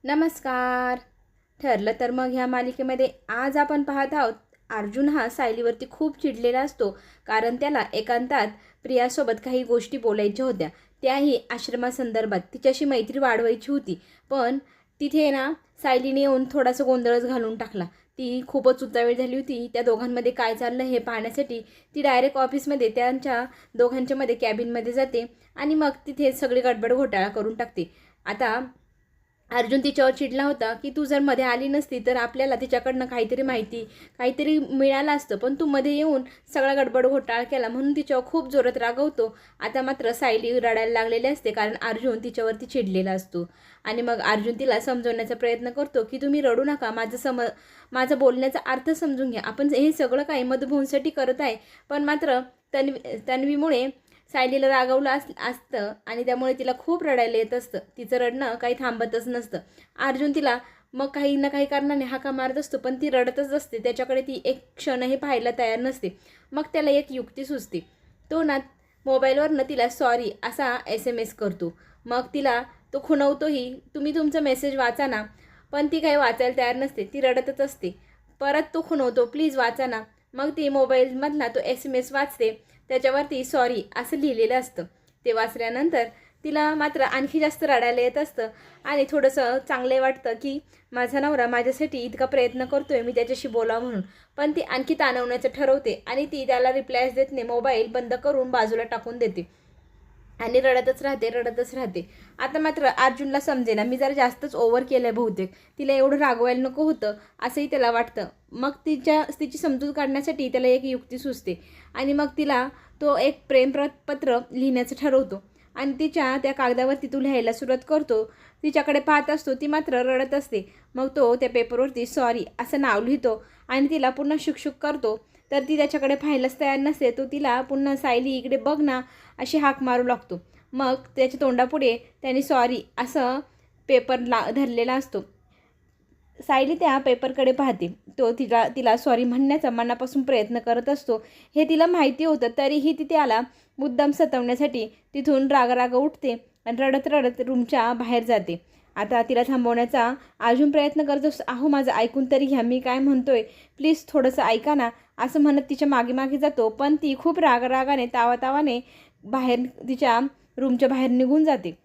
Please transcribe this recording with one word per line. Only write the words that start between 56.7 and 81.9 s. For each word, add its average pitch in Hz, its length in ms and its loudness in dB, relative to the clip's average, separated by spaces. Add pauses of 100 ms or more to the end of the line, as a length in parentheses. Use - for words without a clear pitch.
खूप 339 240 -2
रडायला 247 340 2
येत 220 160 0
असतं. 240 260 -6 (180)
तिचं 247 200 -2
रडणं 247 380 -2
काही 240 240 -2
थांबतच 233 480 -4
नसतं. 240 300 -6 (420)
अर्जुन 269 360 0
तिला 269 220 2 (360)
मग 262 120 -4
काही 285 300 0
ना 277 120 0
काही 285 180 0
कारणाने 285 400 -2
हाका 262 260 -6
मारत 262 260 -4
असतो, 285 200 -6
पण 262 180 -4
ती 294 140 -4
रडतच 262 440 0
असते. 277 240 -4
त्याच्याकडे 254 440 -2
ती 262 240 -8
एक 262 180 -2 (140)
क्षणही 254 380 -2
पाहायला 254 420 -2
तयार 226 220 0
नसते. 247 400 -6 (320)
मग 302 120 -4 (100)
त्याला 302 160 0
एक 285 200 4
युक्ती 262 360 -10
सुचते. 233 340 -8 (520)
तो 320 120 0
ना 285 140 0 (480)
मोबाईलवरनं 269 640 2
तिला 247 200 0
"सॉरी" 240 420 0 (120)
असा 240 340 -4 (100)
एस 226 200 -4
एम 233 120 -4
एस 220 140 -8
करतो. 175 440 -6 (280)
मग 240 160 0 (120)
तिला 254 300 0 (300)
तो 277 100 -4
खुणवतोही, 277 760 0 (160)
"तुम्ही 294 200 -2
तुमचा 311 240 2
मेसेज 277 360 0
वाचा 262 320 0
ना." 214 160 -4 (480)
पण 294 160 0
ती 320 120 -2
काही 302 160 2
वाचायला 247 420 2
तयार 247 180 0
नसते, 269 280 -6 (100)
ती 277 80 -4
रडतच 262 400 0
असते. 196 340 -4 (440)
परत 277 240 2 (100)
तो 330 80 -2
खुणवतो, 254 440 0
"प्लीज 294 320 -2
वाचा 240 280 0
ना." 226 160 -6 (320)
मग 269 240 -4
ती 294 120 0
मोबाईलमधला 262 800 2
तो 233 120 -2
एस 247 260 -4
एम 262 100 -6